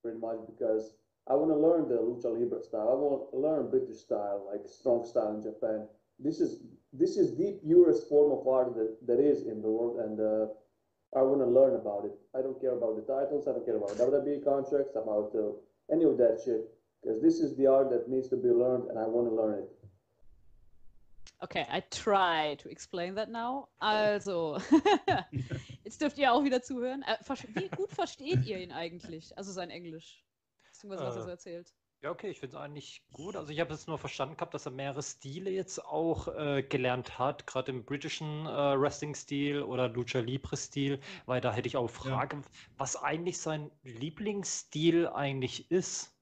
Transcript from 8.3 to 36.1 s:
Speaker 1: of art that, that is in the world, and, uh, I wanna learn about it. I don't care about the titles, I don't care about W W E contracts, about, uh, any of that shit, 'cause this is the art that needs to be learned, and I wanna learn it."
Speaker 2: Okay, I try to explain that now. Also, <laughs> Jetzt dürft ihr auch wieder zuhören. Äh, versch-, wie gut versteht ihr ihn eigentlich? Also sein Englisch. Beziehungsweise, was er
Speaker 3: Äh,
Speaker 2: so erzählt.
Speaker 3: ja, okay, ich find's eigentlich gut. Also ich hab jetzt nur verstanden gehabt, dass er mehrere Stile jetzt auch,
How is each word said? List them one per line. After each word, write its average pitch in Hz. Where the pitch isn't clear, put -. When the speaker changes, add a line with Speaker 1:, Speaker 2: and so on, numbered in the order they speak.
Speaker 1:
of 131
art 127
that, 110
that 120
is 139
in 107
the 110
world, 117
and, 107
uh, 107
I 131
wanna 135
learn 123
about 104
it. 98
I 131
don't 131
care 127
about 117
the 107
titles, 139
I 131
don't 120
care 113
about 104
W 123
W 143
E -
contracts, 139
about, 107
uh, 104
any 160
of 131
that 113
shit, 113
'cause 110
this 160
is 135
the 135
art 135
that 120
needs 131
to 123
be 123
learned, 123
and 113
I 110
wanna 117
learn 110
it." -
Speaker 2:
Okay, -
I 175
try 170
to -
explain 180
that 214
now. 240
Also, 196
<laughs> 196
Jetzt -
dürft 294
ihr 262
auch 302
wieder 254
zuhören. 254
Äh, 226
versch-, -
wie 381
gut -
versteht 320
ihr 196
ihn 180
eigentlich? 165
Also 196
sein 175
Englisch. 165
Beziehungsweise, 190
was 123
er 113
Speaker 3:
Äh, -
Speaker 2:
so 107
erzählt. 175
Speaker 3:
ja, 151
okay, 175
ich -
find's 127
eigentlich 147
gut. 185
Also 151
ich 151
hab 165
jetzt 156
nur 160
verstanden 147
gehabt, -
dass 143
er 131
mehrere 135
Stile 165
jetzt 185
auch, 156